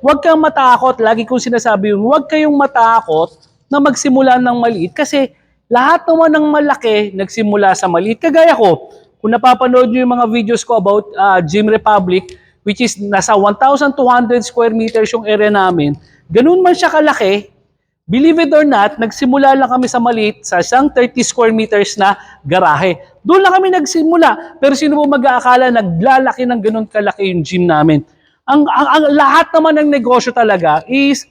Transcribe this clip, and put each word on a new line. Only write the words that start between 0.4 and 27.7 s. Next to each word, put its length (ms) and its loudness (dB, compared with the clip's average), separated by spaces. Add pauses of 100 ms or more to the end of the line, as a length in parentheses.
lagi 240 0
kong 160 -2
sinasabi 560 -2
yun, 80 -2
huwag 240 0
kayong 240 0
matakot 880 0 (320)
na 80 0
magsimula 560 2
ng 240 -2
maliit 320 -4
kasi 400 -4 (320)
lahat 400 0
naman 240 2
ng 240 2
malaki 640 -2
nagsimula 560 0
sa 160 -2
maliit. 320 -2
Kagaya 320 2
ko, 400 0 (240)
kung 160 -4
napapanood 560 2
nyo 160 -2
yung 80 0
mga 160 0
videos 320 -2
ko 160 -4
about, 400 0
ah, 240 2
Gym 320 -2
Republic, 640 -2 (320)
which 160 -4
is 160 -6
nasa 320 -2
one 240 2
thousand 400 0
two 100 0
hundred 380 0
square 320 -2
meters 320 -2
yung 160 -6
area 240 0
namin, 480 0 (320)
ganun 320 2
man 160 2
siya 160 -2
kalaki, 560 -2 (560)
believe 320 0
it 160 0
or 160 4
not, 320 0
nagsimula 560 0
lang 160 -2
kami 160 -2
sa 80 -4
maliit, 480 -2
sa 160 -4
isang 320 0
thirty 320 -2
square 260 0
meters 460 -2
na 160 0 (320)
garahe. 560 0 (220)
Doon 160 2
lang 160 2
kami 160 2
nagsimula. 880 0
Pero 160 2
sino 240 -2
po 80 0
mag-aakala 640 2
naglalaki 720 0
ng 160 -2
ganun 320 -4
kalaki 400 -4
yung 160 -4
gym 240 -2